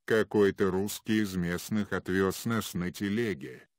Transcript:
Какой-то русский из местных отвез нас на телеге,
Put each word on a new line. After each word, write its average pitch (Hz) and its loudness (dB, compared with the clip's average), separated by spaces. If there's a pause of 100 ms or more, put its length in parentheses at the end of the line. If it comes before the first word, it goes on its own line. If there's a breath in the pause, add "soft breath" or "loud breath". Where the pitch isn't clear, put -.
Какой-то 104 4
русский 104 0
из 98 -2
местных 90 -2
отвез 95 0
нас 117 -2
на 90 -4
телеге, 101 -4 (120)